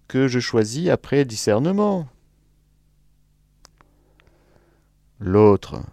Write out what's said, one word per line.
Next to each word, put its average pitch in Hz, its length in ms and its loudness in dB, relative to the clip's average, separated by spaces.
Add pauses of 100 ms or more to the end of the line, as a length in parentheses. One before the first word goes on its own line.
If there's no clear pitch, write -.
que 131 200 0
je 123 120 0
choisis 117 480 -2
après 139 360 0
discernement. 156 840 -2 (3000)
L'autre, 101 640 2 (100)